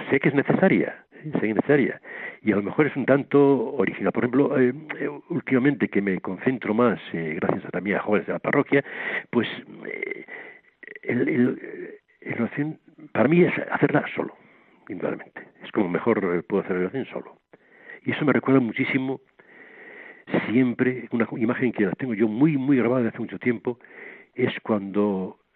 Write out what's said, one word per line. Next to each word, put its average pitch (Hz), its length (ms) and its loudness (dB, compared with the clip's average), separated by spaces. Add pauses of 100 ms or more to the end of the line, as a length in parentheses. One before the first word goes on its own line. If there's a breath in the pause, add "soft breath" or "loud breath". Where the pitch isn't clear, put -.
sé 135 120 2
que - 80 2
es 143 60 2
necesaria, 143 800 2
¿eh? - 200 -12
Sé - 80 0
que 104 100 0
es 107 60 0
necesaria. - 440 2 (420 loud breath)
Y 107 100 2
a 95 40 2
lo 101 60 2
mejor 147 240 2
es 131 100 -4
un 135 100 -2
tanto 139 680 4
original. 98 380 0
Por 110 120 0
ejemplo, 127 360 2
eh, 123 120 4 (280)
eh, - 80 -4 (200)
últimamente 131 600 0
que 104 120 2
me 95 200 -2
concentro 104 520 -4
más, 110 280 2 (120)
eh, 82 280 -6
gracias - 240 -2
a, - 60 -12
también 90 260 -2
a - 40 0
jóvenes 104 280 0
de 92 40 -4
la 87 60 -4
parroquia, - 460 2 (460 loud breath)
pues, 113 180 0 (380)
eh, - 380 -10 (760 loud breath)
el, 127 260 0
el, 127 340 2 (580)
la - 160 -10
oración 143 420 -4 (320)
para 113 180 2
mí 175 140 6
es 165 100 4 (180)
hacerla - 340 0 (100)
solo, - 220 -6 (520 soft breath)
indudablemente. - 600 -8 (160)
Es - 80 -16
como 98 160 2
mejor, 104 340 0 (100)
eh, 87 100 0
puedo 98 200 -2
hacer 95 140 -4
la 90 60 -2
oración 90 240 -4
solo. - 340 -14 (640 loud breath)
Y 120 80 -2
eso - 120 -2
me 135 80 4
recuerda 131 280 4
muchísimo 131 600 -2 (1300 loud breath)
siempre, 123 640 2
una 113 160 0 (100)
imagen 120 360 0
que 104 140 0
la 87 60 0
tengo 127 220 -4
yo 107 140 2
muy, 139 280 2
muy 135 200 2
grabada 123 260 2
desde 113 140 -2
hace - 20 -12
mucho 104 220 -8
tiempo, 120 400 -4 (540 loud breath)
es 123 180 0 (100)
cuando 98 800 -2 (160)